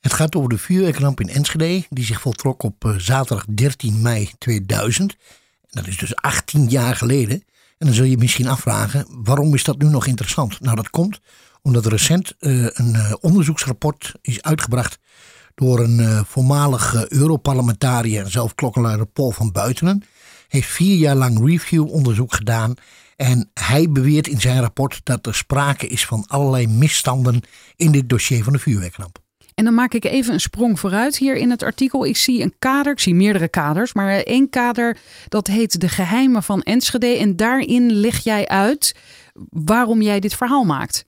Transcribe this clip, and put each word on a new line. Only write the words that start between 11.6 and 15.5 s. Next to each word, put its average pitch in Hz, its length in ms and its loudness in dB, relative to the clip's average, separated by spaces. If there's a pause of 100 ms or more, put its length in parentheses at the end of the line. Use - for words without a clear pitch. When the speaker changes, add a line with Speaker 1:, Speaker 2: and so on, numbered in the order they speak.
Speaker 1:
omdat 120 240 2
recent, 151 520 0
eh, 143 140 0 (100)
een, 117 320 0
eh, 107 260 0
onderzoeksrapport 156 920 0 (100)
is - 200 -8
uitgebracht 127 560 -2 (560)